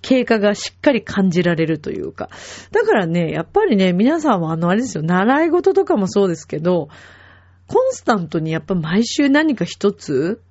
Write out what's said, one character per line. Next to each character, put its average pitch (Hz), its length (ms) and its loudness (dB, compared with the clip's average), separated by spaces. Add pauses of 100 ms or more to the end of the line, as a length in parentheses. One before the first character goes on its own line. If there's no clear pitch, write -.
経 254 220 2
過 226 140 2
が 202 160 2
し - 220 -10
っ - 40 -20
か 294 120 4
り 226 100 0
感 190 280 0
じ 170 120 0
ら 170 140 2
れ 160 100 0
る 156 140 -4
と - 100 -10
い - 100 -8
う - 120 -8
か。 - 160 -12 (420)
だ 440 140 0
か 415 100 2
ら 190 120 2
ね、 165 260 0
や 156 100 -6
っ - 100 -10
ぱ 427 140 2
り 262 100 2
ね、 190 160 2
皆 254 280 2
さ 285 160 2
ん 175 40 -2
は 160 120 -4
あ 165 40 -4
の、 170 120 -2
あ 190 80 2
れ 233 60 0
で 269 40 -4
す - 100 -10
よ、 151 60 -4
習 208 440 2
い 320 40 0
事 359 240 2
と 381 100 2
か 330 120 0
も 190 100 0
そ 196 200 0
う - 20 0
で 165 80 -2
す - 100 -20
け 156 140 -8
ど、 165 300 0 (760)
コ - 80 -16
ン 523 180 2
ス - 100 -10
タ 233 120 0
ン 175 140 -4
ト 175 100 -4
に 160 140 -4
や 160 80 -4
っ 156 40 -20
ぱ 190 120 -2
毎 170 280 0
週 277 260 0
何 294 260 2
か 175 80 -2
一 - 260 -2
つ 165 500 -4 (100)